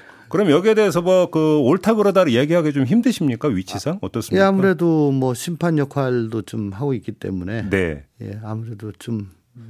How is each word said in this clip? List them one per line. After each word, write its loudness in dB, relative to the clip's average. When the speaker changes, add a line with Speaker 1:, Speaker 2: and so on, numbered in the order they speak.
Speaker 1:
그럼 2
여기에 4
대해서 2
뭐, 4
그, 2
옳다 2
그러다를 4
얘기하기 2
좀 0
힘드십니까? 0
위치상? -4
Speaker 2:
아, -8
Speaker 1:
어떻습니까? -2
Speaker 2:
예, 4
아무래도 2
뭐, 0
심판 -2
역할도 -2
좀 -8
하고 -6
있기 -8
때문에. -8
Speaker 1:
네. -2
Speaker 2:
예, -12
아무래도 -10
좀 -8